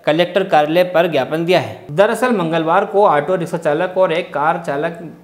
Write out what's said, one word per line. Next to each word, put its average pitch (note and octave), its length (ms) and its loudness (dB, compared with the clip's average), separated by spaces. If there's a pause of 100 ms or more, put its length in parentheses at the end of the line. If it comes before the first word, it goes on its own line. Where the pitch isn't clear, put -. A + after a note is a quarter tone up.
कलेक्टर F3 380 2
कार्यालय D#3+ 400 2
पर F3 280 0
ज्ञापन D3 340 -2
दिया F3 140 2
है। A2 320 -8
दरअसल A3+ 460 2
मंगलवार E3 480 0
को G3+ 220 2
ऑटो D3+ 280 2
रिक्शा E3+ 220 -4
चालक E3+ 400 -2
और F3+ 160 2
एक F3 200 -4
कार E3 340 -2
चालक D#3+ 320 -6 (240)